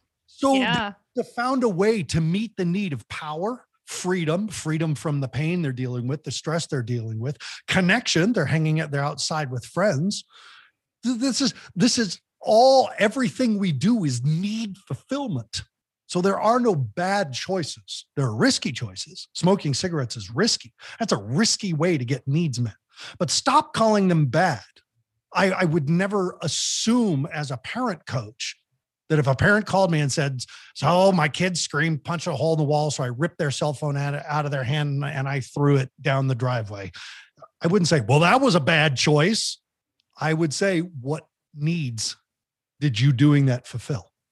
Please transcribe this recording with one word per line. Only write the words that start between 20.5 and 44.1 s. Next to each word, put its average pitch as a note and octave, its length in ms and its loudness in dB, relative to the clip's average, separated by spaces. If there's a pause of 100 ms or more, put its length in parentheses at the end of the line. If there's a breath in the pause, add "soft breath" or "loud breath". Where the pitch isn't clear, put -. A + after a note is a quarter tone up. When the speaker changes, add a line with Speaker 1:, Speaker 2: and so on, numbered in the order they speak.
Speaker 1:
That's A3+ 120 -2
a D#3+ 60 2
risky E3 560 -2
way D#3+ 240 2
to B2 80 -4
get C3 220 -4
needs C#3 320 0
met. A#2 160 -4 (440 loud breath)
But F3+ 120 -2
stop D4 420 2
calling G#3+ 340 4
them E3 200 4
bad. D3+ 340 0 (720)
I, F#3 180 2
I F#3 140 0
would D3+ 240 0
never F#3 520 0
assume F3+ 920 0
as D3 180 -6
a B2+ 60 -6
parent A3+ 480 -6
coach A#2 500 -8 (540)
that D#3 100 4
if B2+ 80 0
a C3+ 80 2
parent G#3 300 4
called F#3 260 2
me D#3 80 2
and C#3 120 0
said, C#3 300 -4 (320 loud breath)
"So F3+ 380 4
my D#3 160 2
kids F3 340 -2
screamed, D#3 420 -2
punched E3+ 240 -4
a E3 60 -2
hole D#3 200 0
in D#3 60 2
the D#3 40 2
wall, D3 280 0
so C3+ 120 -6
I B2 40 -2
ripped C3 300 -4
their D3 140 -2
cell D3+ 220 -2
phone C#3+ 240 -4
out, C#3+ 180 -4 (100)
out D3+ 200 -2
of C#3+ 60 -2
their C3+ 120 -2
hand C#3+ 400 -2
and C#3 240 -4
I C#3 140 -4
threw C#3+ 360 2
it C3 140 -2 (100)
down C3+ 260 0
the C3 80 0
driveway," G#2+ 560 -4 (720 loud breath)
I E3+ 60 0
wouldn't F3 220 4
say, D#3 120 4
"Well, C3 200 4
that G3+ 200 6
was A#3+ 140 4
a F3 60 4
bad D3+ 340 2
choice." D#3+ 640 2 (600)
I D#3 140 0
would D#3+ 200 0
say, G3 260 0
"What D#3 480 -8 (280)
needs D3 600 -4 (640)
did B2+ 200 0
you C#3 120 6
doing C#3+ 360 4
that B2 200 -2
fulfill?" A#2 440 -10 (200)